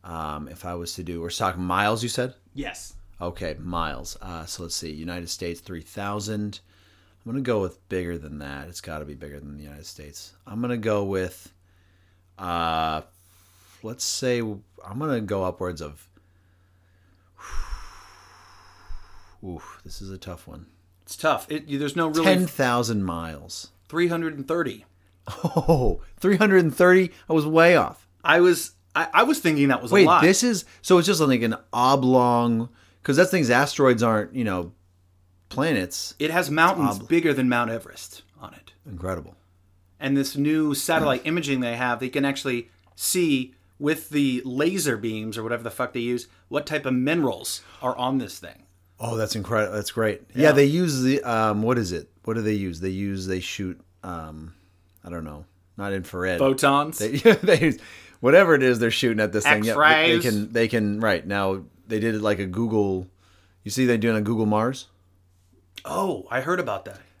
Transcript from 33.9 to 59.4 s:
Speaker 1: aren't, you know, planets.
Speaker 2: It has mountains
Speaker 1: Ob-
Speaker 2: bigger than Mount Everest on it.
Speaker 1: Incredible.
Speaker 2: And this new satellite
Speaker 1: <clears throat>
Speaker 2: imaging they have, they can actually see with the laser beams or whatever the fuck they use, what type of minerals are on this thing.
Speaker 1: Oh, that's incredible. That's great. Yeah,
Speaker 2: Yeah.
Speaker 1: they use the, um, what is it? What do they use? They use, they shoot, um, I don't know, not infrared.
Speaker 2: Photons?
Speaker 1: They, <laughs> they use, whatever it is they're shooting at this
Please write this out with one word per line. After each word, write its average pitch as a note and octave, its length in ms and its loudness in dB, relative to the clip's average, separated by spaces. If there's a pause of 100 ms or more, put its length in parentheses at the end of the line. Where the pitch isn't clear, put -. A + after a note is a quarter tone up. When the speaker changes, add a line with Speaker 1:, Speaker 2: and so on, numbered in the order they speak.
Speaker 1:
aren't, A2 320 0
you B2+ 100 -4
know, F#2 280 -4 (760)
planets. B2+ 720 -4
Speaker 2:
It D3+ 120 -2
has E3 200 -2
mountains D#3 500 2
Speaker 1:
Ob- G#2+ 80 -16
Speaker 2:
bigger E3 260 2
than B2+ 140 2
Mount A#2+ 220 2
Everest - 520 -12 (180)
on A2+ 140 -18
it. - 180 -20 (160)
Speaker 1:
Incredible. F2+ 480 -8 (680)
Speaker 2:
And C3+ 140 0
this C#3 200 -2
new D3+ 380 2
satellite D3+ 480 0
Speaker 1:
<clears throat> - 20 -20
Speaker 2:
imaging D3+ 360 -2
they A#2 160 -2
have, A#2+ 240 -2
they C3 100 -4
can C#3 160 0
actually C3 420 -4 (280)
see D3 580 0 (240)
with D3+ 320 -4
the C#3 340 0
laser D3 540 -2
beams A2 400 -6
or A2+ 40 -8
whatever A2+ 200 -4
the A2+ 80 -8
fuck B2 240 -6
they B2 60 -4
use, A#2+ 280 -4 (200)
what C#3+ 180 -4
type D3 180 -4
of C3+ 80 -2
minerals C3 680 -2 (180)
are B2+ 160 -4
on C3 220 -2
this A2 200 -8
thing. - 260 -18 (360)
Speaker 1:
Oh, A2+ 160 -4
that's A2 180 -2
incredible. G#2+ 400 0
That's G#2 160 -4
great. A2 320 -2 (120)
Yeah, C#3 140 6
Speaker 2:
Yeah. D3+ 40 8
Speaker 1:
they C#3+ 140 8
use D3+ 360 0
the, C3+ 200 2
um, A2 400 2
what A#2+ 160 2
is G2+ 140 -2
it? E2 160 -8 (160)
What A2+ 100 -4
do A2+ 80 -4
they G#2+ 100 0
use? F#2+ 280 -4
They F#2+ 100 -2
use, F#2+ 360 -6
they F#2 140 -2
shoot, F#2 400 -8 (240)
um, D#2+ 500 -12 (500)
I F2+ 60 -16
don't E2+ 140 -10
know, D2+ 220 -14 (300)
not G2+ 160 -6
infrared. F2+ 460 -4
Speaker 2:
Photons? C#3 600 2
Speaker 1:
They, G#2+ 180 -2
<laughs> A3 260 4
they F3+ 180 4
use, D#3 180 0 (420)
whatever E3 340 8
it C3+ 80 4
is B2+ 160 4
they're A2+ 140 2
shooting A2+ 280 0
at G#2 120 0
this G#2 120 0